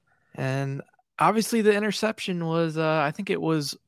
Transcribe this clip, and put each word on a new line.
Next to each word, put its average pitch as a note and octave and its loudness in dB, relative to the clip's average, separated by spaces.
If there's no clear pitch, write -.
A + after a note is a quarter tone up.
And C3+ -4
obviously G#3+ 2
the G#3 6
interception G3+ -2
was, D#3+ 0
uh, D#3+ 2
I D3 0
think G3 -6
it E3 -2
was D#3+ 0